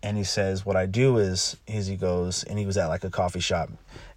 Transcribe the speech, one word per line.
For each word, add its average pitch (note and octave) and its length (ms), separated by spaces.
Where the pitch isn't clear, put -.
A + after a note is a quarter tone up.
and G#2 140
he G#2 80
says, F#2+ 400
what G2 120
I F#2+ 100
do A#2+ 320
is, F#2 480
is G#2+ 200
he G2 100
goes, F2+ 480
and G#2 140
he G#2 60
was G2 140
at, F2+ 80
like, F2 180
a F#2 60
coffee F2+ 300
shop. E2+ 280